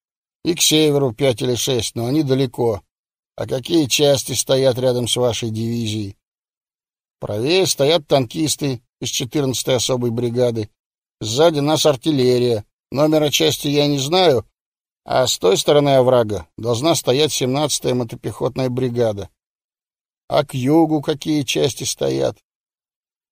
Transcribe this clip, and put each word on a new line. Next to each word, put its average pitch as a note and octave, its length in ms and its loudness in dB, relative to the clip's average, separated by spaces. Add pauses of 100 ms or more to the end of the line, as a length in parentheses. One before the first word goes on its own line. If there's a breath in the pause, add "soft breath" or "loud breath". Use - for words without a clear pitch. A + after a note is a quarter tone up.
(440)
И E3 100 0
к D#3+ 80 -4
северу C#3+ 520 2
пять C3 280 0
или B2 140 -2
шесть, A#2+ 400 -4
но A#2 100 -6
они D3+ 180 0
далеко. B2+ 580 -2 (560)
А A2+ 80 -6
какие C3+ 400 0
части C#3 480 0
стоят C3 440 0
рядом B2 300 2
с - 80 0
вашей A#2+ 360 -2
дивизией?» A2 640 -4 (1000)
«Правее D3+ 480 0
стоят D3 400 0
танкисты C#3 760 -2 (180)
из C3 100 -8
четырнадцатой C3+ 640 -2
особой A#2+ 360 -2
бригады. A#2 580 -2 (520)
Сзади C#3+ 380 2
нас D3 260 0
артиллерия. B2 800 2 (260)
Номера D3+ 380 2
части D3+ 380 0
я D3 200 2
не C#3+ 120 0
знаю, D3+ 460 2 (600)
а B2+ 200 0
с - 120 -2
той F#3+ 200 2
стороны C#3+ 380 4
оврага A#2+ 520 2 (100)
должна A#2+ 380 0
стоять C#3+ 360 0
семнадцатая C3+ 600 -2
мотопехотная B2 760 -4
бригада». A#2+ 600 -2 (1000)
«А C#3+ 160 0
к - 100 -10
югу D3+ 480 2
какие D3+ 420 -4
части C#3 420 -2
стоят?» C3+ 520 -4 (960)